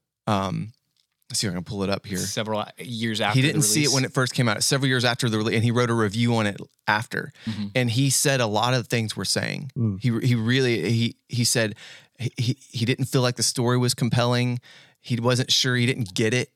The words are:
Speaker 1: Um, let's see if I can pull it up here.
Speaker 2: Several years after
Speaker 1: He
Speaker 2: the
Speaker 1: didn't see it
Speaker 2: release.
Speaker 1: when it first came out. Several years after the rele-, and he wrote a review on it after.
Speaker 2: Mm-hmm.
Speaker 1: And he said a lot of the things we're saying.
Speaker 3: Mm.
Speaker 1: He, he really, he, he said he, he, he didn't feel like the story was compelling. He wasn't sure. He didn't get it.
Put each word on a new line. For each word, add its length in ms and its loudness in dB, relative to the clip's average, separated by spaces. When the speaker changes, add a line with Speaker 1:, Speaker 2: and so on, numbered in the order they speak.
Speaker 1:
Um, 460 -2
let's 100 -4
see 80 -2
if 60 -4
I 20 -6
can 80 -6
pull 200 -6
it 60 -2
up 160 -4
here. 120 -6
Speaker 2:
Several 480 -4
years 440 -4
after 180 2
Speaker 1:
He 20 4
Speaker 2:
the 60 4
Speaker 1:
didn't 160 0
see 180 2
it 40 4
Speaker 2:
release. 100 2
Speaker 1:
when 100 2
it 80 -6
first 200 0
came 160 2
out. 120 0
Several 260 2
years 180 2
after 240 0
the 80 0
rele-, 180 0
and 80 2
he 80 4
wrote 180 2
a 60 0
review 400 2
on 120 2
it 120 -4
after. 440 0
Speaker 2:
Mm-hmm. 300 -6
Speaker 1:
And 140 2
he 200 2
said 320 2
a 60 2
lot 260 2
of 100 0
the 60 -18
things 260 0
we're 100 -4
saying. 520 -4
Speaker 3:
Mm. 240 0
Speaker 1:
He, 260 0
he 80 4
really, 560 2
he, 240 0
he 160 0
said 300 0
he, 180 -6
he, 220 -2
he 260 -6
didn't 200 0
feel 160 0
like 160 0
the 60 -4
story 340 0
was 160 2
compelling. 680 0
He 200 -4
wasn't 320 2
sure. 240 2
He 100 2
didn't 280 -2
get 200 2
it. 220 -2